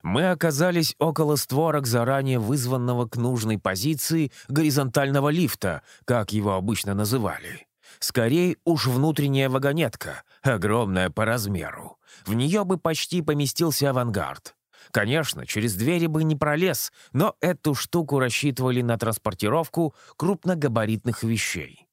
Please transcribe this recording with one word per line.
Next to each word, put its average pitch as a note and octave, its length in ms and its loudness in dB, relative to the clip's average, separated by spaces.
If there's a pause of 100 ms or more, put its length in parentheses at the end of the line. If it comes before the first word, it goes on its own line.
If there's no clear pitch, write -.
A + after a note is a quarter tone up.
Мы C3+ 280 0
оказались E3 680 2
около D3+ 380 2
створок D3 500 0
заранее B2+ 520 2
вызванного B2 680 0
к A#2 100 -10
нужной A2+ 420 0
позиции C#3 720 -2 (160)
горизонтального C#3 800 2
лифта, D3 540 -2 (240)
как A2+ 260 0
его G2+ 220 0
обычно G2 400 -2
называли. G2+ 720 -4 (320)
Скорей D#3 680 2
уж D#3+ 220 2
внутренняя C3+ 640 2
вагонетка, C3+ 720 -2 (200)
огромная G2+ 680 2
по G#2+ 160 -2
размеру. G2+ 720 -6 (260)
В G2 80 -4
нее D#3+ 320 0
бы F3+ 140 -2
почти E3+ 420 -2
поместился D3 680 0
авангард. G2+ 640 -2 (360)
Конечно, A#2+ 560 0
через G#2+ 280 -2
двери E3 320 2
бы D#3 180 0
не D#3 120 2
пролез, D3+ 560 0 (200)
но D#3+ 280 2
эту D#3 340 0
штуку C#3+ 440 -2
рассчитывали B2+ 640 0
на A#2 160 0
транспортировку A2+ 960 -2 (220)
крупногабаритных C#3 1040 -2
вещей. G#2+ 720 -4